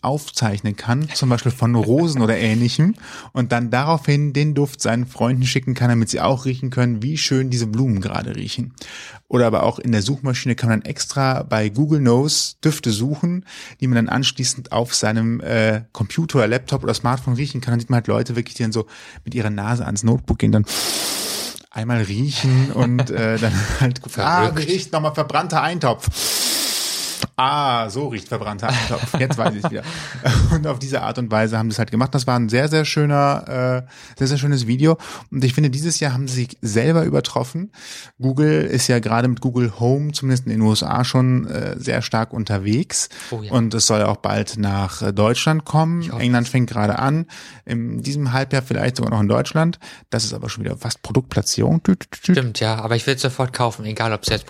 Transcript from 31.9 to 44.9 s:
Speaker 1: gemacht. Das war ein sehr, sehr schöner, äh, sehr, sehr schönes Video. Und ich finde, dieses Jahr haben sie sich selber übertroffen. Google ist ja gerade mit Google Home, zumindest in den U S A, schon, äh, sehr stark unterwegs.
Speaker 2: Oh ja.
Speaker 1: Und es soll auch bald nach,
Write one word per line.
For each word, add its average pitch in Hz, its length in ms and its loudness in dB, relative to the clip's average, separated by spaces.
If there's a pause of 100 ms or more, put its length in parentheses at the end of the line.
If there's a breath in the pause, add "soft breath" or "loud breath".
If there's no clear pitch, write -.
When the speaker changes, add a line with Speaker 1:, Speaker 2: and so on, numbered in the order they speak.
Speaker 1:
gemacht. 113 240 0
Das 131 140 0
war 123 100 4
ein 117 100 0
sehr, 123 200 2
sehr 156 160 2
schöner, 143 1040 0
äh, - 40 -20 (240 loud breath)
sehr, 135 120 0
sehr 143 100 0
schönes 135 300 0
Video. 147 300 4 (340 loud breath)
Und 135 100 -4
ich 127 100 4
finde, 151 160 4
dieses 151 300 -2
Jahr 143 140 0
haben 131 160 -2
sie 123 60 -4
sich 123 280 -4
selber 120 420 4
übertroffen. 143 680 -2 (480 loud breath)
Google 151 420 2
ist 127 240 0
ja 120 140 4
gerade 113 260 2
mit 123 140 0
Google 123 400 0
Home, 143 320 2
zumindest 131 340 0
in 117 60 -2
den 110 100 2
U 110 100 6
S 107 120 0
A, - 180 0
schon, 127 460 2
äh, 98 280 -4
sehr 120 260 -2
stark 113 300 -2
unterwegs. 104 760 -2 (240 loud breath)
Speaker 2:
Oh 113 100 -6
ja. 101 80 -12
Speaker 1:
Und 117 240 2
es 110 140 2
soll 107 160 4
auch 101 140 0
bald 104 380 -2
nach, 98 460 -2